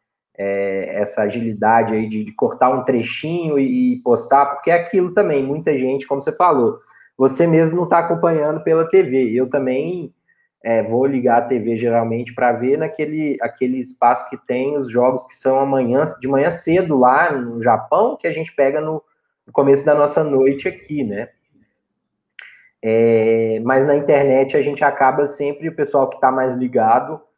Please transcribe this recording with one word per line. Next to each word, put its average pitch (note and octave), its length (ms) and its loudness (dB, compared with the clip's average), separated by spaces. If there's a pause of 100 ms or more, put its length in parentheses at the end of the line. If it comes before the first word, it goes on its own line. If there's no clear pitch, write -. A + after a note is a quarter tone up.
(340)
É, G2 640 -4
essa G#2 220 -4
agilidade A2 720 0
aí A2 160 -2
de, G#2+ 160 -6
de G2+ 80 -14
cortar B2+ 380 0
um C3+ 120 -2
trechinho D3+ 760 -2
e, B2+ 340 2
e A#2+ 40 -4
postar, C#3 500 2
porque - 240 -4
é F3 40 4
aquilo F3+ 380 0
também, E3+ 320 0
muita D3+ 320 -2
gente, C3 300 -2
como C#3 160 -4
você D#3 100 -4
falou, C3+ 460 2 (360)
você D3 320 2
mesmo E3 300 2
não F3 100 -2
tá E3+ 120 2
acompanhando E3 640 0
pela E3 260 2
T F#3+ 140 4
V, B2+ 320 0
eu B2+ 160 0
também C#3+ 640 -4 (480)
é, A2+ 200 0
vou A#2 240 0
ligar B2 320 2
a B2 40 2
T B2 160 -2
V A2+ 180 -2
geralmente A#2 580 -2
pra B2 180 2
ver B2 240 0
naquele, D3+ 640 -4
aquele B2+ 380 -4
espaço B2 500 -2
que C3 80 -12
tem C3+ 400 -4
os C3 140 -6
jogos B2 360 0
que - 100 -20
são C3 220 0
amanhã, C3+ 440 0 (180)
de B2+ 60 -8
manhã C#3 240 0
cedo E3 480 0
lá C3+ 320 4
no A#2 320 -6
Japão, D#3 540 0
que - 100 -8
a E3 60 -4
gente D#3+ 200 -8
pega C#3+ 280 0
no, D#3 220 -6 (440)
no A#2 60 -20
começo C#3 340 4
da D3+ 80 4
nossa D3 300 2
noite C#3 420 0
aqui, D3+ 380 -8
né? G#2 240 -8 (1500)
É, A2+ 840 2
mas C3 220 2
na D3 100 4
internet C#3 600 2
a C#3 60 2
gente C#3+ 220 -4
acaba C#3 420 2
sempre, C#3+ 420 -6
o D#3+ 60 -10
pessoal C#3 340 0
que - 120 -12
tá C3+ 100 -2
mais C3 240 -2
ligado, B2 640 0 (180)